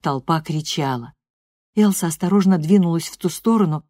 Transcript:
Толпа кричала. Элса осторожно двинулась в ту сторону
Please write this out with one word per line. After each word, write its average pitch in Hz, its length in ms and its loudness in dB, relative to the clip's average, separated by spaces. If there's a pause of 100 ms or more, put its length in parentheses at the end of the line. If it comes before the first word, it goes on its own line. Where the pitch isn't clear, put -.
Толпа 147 380 -2
кричала. 147 720 -6 (640)
Элса 202 320 2
осторожно 185 500 2
двинулась 165 520 2
в - 80 -18
ту - 100 -6
сторону 175 640 -2